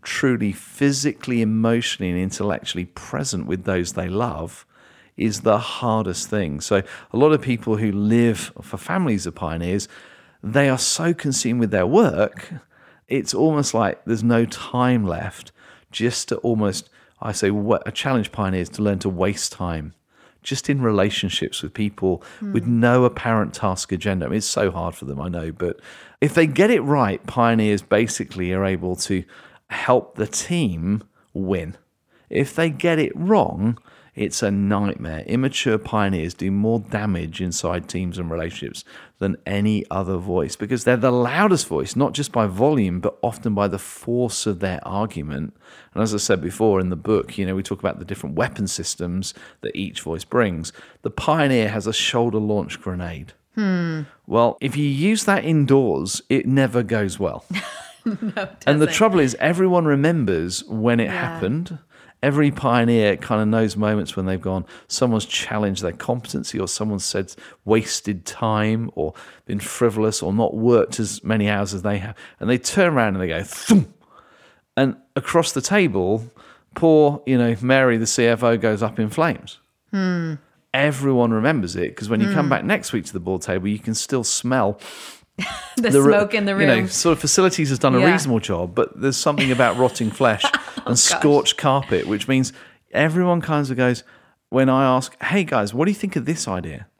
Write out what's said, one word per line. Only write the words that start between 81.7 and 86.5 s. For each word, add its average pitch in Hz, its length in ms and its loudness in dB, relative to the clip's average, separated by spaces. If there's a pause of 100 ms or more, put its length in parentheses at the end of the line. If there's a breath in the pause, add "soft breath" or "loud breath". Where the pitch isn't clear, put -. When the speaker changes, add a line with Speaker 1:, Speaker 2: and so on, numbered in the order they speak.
Speaker 1:
it 87 200 -2
'cause 104 140 -10
when 110 120 2
you 101 100 2
come - 140 2
Speaker 2:
Hmm. 135 40 0
Speaker 1:
back 135 140 0
next - 300 -2
week 104 120 -2
to - 80 -16
the 92 60 -4
board 87 220 -2
table, 92 260 -2
you 104 120 -2
can 110 140 -4
still 123 300 -2
smell 117 560 0 (600 loud breath)
Speaker 2:
<laughs> - 380 -8
The 233 140 0
Speaker 1:
the 139 100 8
ro-, 143 160 8
Speaker 2:
smoke 202 160 2
in 214 100 0
the 202 140 0